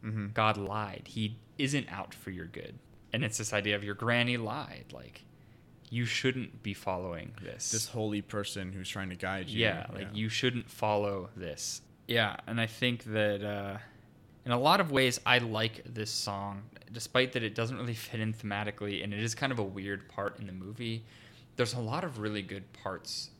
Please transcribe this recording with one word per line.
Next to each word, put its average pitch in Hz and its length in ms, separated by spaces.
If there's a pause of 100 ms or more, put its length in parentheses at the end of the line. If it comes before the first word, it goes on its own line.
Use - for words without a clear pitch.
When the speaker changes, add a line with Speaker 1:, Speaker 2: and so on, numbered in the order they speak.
Speaker 1:
Mm-hmm. 107 300
Speaker 2:
God 110 220
lied. 101 520
He 110 280 (220)
isn't 139 340
out 95 220
for - 160
your 87 160
good." - 320 (340)
And 117 120
it's 113 120
this 107 160
idea 104 240
of 101 80
your 104 100
granny 120 440
lied. 110 540
Like, 62 320 (640)
you 120 160
shouldn't 127 560
be 101 100
following 92 600 (100)
this. - 300
Speaker 1:
This 110 160
holy 107 340
person 98 500
who's 95 160
trying 95 220
to 92 60
guide 92 340
you. 110 100
Speaker 2:
Yeah, 101 320
like, 98 100
Speaker 1:
Yeah. 101 120
Speaker 2:
you 110 160
shouldn't 123 400
follow 101 680
this. - 460 (260)
Yeah, 113 280 (100)
and 117 140
I 113 60
think 120 380
that, 104 400
uh, 101 340 (680)
in 123 60
a 120 60
lot 160 220
of 170 120
ways, 131 340
I 123 120
like 113 460
this 110 260
song, 101 520 (300)
despite 127 400
that 120 100
it 107 120
doesn't 117 220
really 117 180
fit 110 260
in 110 120
thematically, 104 720
and 104 80
it 104 80
is 113 140
kind 131 180
of 117 60
a 107 60
weird 98 440
part 101 320
in 104 60
the 92 60
movie. 113 520 (520)
There's 120 180
a 123 60
lot 123 240
of 131 160
really 104 220
good 95 300
parts - 680